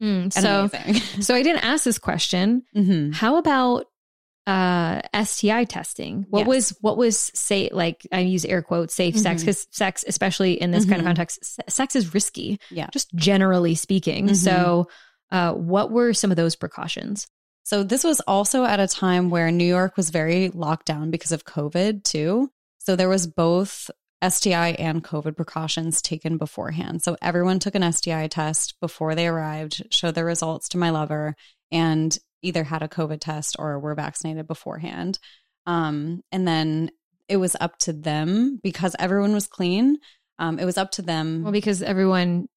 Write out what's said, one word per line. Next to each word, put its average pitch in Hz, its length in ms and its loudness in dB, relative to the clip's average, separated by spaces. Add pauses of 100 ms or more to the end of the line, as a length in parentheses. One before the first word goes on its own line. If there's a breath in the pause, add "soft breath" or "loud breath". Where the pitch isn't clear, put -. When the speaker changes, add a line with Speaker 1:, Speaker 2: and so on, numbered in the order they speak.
Speaker 1:
Mm, 202 240 0
Speaker 2:
and 196 80 -2
Speaker 1:
so, 202 380 4
Speaker 2:
amazing. - 300 0
<laughs> - 220 -8
Speaker 1:
so 247 100 -2
I 247 80 2
didn't 302 240 2
ask 294 180 0
this 240 140 0
question. 185 640 2 (140)
Speaker 2:
Mm-hmm. 180 380 4
Speaker 1:
How 226 240 2
about, 262 500 2 (580)
uh, 180 560 2 (120)
S 208 260 0
T 208 120 4
I 233 140 2
testing? - 640 -8
What 202 120 2
Speaker 2:
Yes. 214 60 0
Speaker 1:
was, 262 220 2 (100)
what 208 180 0
was 226 380 0
sa-, - 380 0
like, 170 400 -2
I 185 80 0
use 180 240 2
air 175 160 -2
quotes, 170 320 -2
safe 180 240 0
sex, 180 240 2
Speaker 2:
Mm-hmm. 165 80 -2
Speaker 1:
'cause - 220 -2
sex, - 360 -2
especially 190 540 0
in 175 100 0
this 202 140 4
kind 196 80 6
of 180 60 2
Speaker 2:
Mm-hmm. 175 80 0
Speaker 1:
context, 170 360 0
se-, - 240 -12
sex 269 300 -2
is 170 160 -2
risky. - 440 -4 (140 loud breath)
Speaker 2:
Yeah. 165 220 -8
Speaker 1:
Just - 220 -6
generally 180 600 4
speaking. 196 520 0
Speaker 2:
Mm-hmm. 202 80 4
Speaker 1:
So, 180 520 4 (440 loud breath)
uh, 175 220 2
what 196 380 0
were 233 220 4
some 202 180 2
of 170 60 2
those 165 180 2
precautions? - 720 -8 (360)
Speaker 2:
So 202 200 0
this 247 220 0
was 320 160 2
also 208 420 2
at 208 160 2
a 196 80 4
time 180 420 2
where 170 220 2
New 175 140 4
York 180 320 2
was 180 140 0
very 175 380 2
locked 160 360 -4
down 156 260 -4
because 165 220 -4
of 156 100 -4
covid 185 600 -2
too. 185 440 0 (300)
So - 160 0
there 185 140 2
was 185 180 2
both 175 640 0 (300)
S 180 180 0
T 190 140 2
I 170 160 2
and 160 340 -2
covid 151 320 -6
precautions 160 640 -4
taken 160 360 -4
beforehand. 160 680 -6
So 175 180 -2
everyone 175 380 2
took 196 160 -4
an 190 80 0
S 165 160 0
T 165 140 -4
I 156 160 -2
test 156 500 -4
before 160 340 -4
they 170 140 0
arrived, 156 640 -4
showed 165 240 0
their 165 80 0
results 170 460 -4
to 180 80 -4
my 170 140 2
lover, 151 440 -2 (340 soft breath)
and 160 480 2 (260)
either 170 200 -2
had 156 200 -6
a 156 40 -6
covid 156 320 -4
test 151 400 -6
or 147 200 -4
were 151 160 -4
vaccinated 156 520 -6
beforehand. 175 720 -8 (460 soft breath)
Um, 160 560 -2 (100)
and 185 160 0
then 160 440 0 (360)
it 196 100 0
was 185 220 0
up - 200 -4
to 175 120 -2
them 160 720 0
because 180 340 -2
everyone 202 360 2
was 208 140 -2
clean. 214 500 2 (420 soft breath)
Um, 165 180 -2
it - 80 -4
was 180 120 -2
up 190 140 -2
to - 100 -8
them. 160 420 -2
Speaker 1:
Well, 208 80 -2
because 208 300 0
everyone 185 760 2